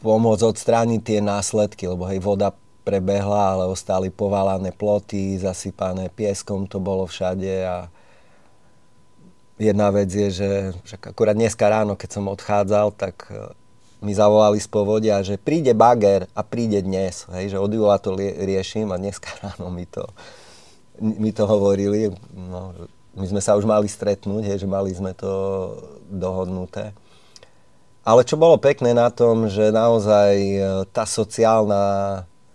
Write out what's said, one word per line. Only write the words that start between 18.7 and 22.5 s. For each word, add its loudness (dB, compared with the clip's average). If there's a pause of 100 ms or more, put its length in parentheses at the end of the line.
a -6
dneska -10 (100)
<laughs> -20
ráno -10
mi -12
to, -12 (960)
mi -2
to 0
hovorili. 2 (180)
No, -14 (460)